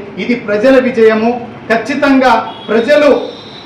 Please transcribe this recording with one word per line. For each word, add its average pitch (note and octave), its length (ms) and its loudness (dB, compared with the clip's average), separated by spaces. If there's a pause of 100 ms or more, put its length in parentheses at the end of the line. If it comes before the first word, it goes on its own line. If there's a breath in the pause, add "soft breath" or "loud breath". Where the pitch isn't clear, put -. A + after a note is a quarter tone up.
(240)
ఇది A#3+ 120 -2 (120)
ప్రజల G#3 280 2 (120)
విజయము. A3 440 2 (400)
ఖచ్చితంగా C4 600 2 (340)
ప్రజలు C#4+ 420 2 (560)